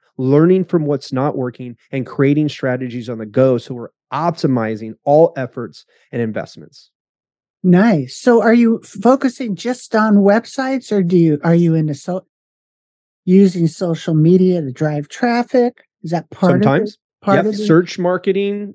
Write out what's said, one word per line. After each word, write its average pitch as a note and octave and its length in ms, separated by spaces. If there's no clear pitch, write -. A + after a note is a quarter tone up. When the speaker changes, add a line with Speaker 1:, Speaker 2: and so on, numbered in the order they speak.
Speaker 1:
learning D#3+ 480
from D#3+ 200
what's C#3+ 280
not C3+ 240
working, B2 400
and C3 140
creating D3 440
strategies B2+ 600
on A2+ 100
the A2 60
go. B2+ 320
So B2+ 160
we're A#2+ 160
optimizing A#2 800
all D#3 320
efforts A#2+ 480
and A#2+ 100
investments. - 720
Speaker 2:
Nice. F3+ 560
So A#3 220
are A3+ 120
you A3+ 300
f-, - 60
focusing B3 680
just - 400
on G#3+ 220
websites, A#3 760
or G#3 100
do F3 160
you, D#3 260
are E3+ 120
you E3+ 180
into D#3 220
so-, F#3 300
using F#3 440
social E3 460
media F3 480
to C3+ 120
drive D3+ 340
traffic? A#3+ 800
Is D#3+ 80
that E3 200
part F3+ 200
of C3 100
it? - 40
Speaker 1:
Sometimes. E3+ 320
Speaker 2:
Part G3 160
Speaker 1:
Yep. F#3+ 80
Speaker 2:
of G#3+ 80
it? G3+ 120
Speaker 1:
Search F3 340
marketing. G3 760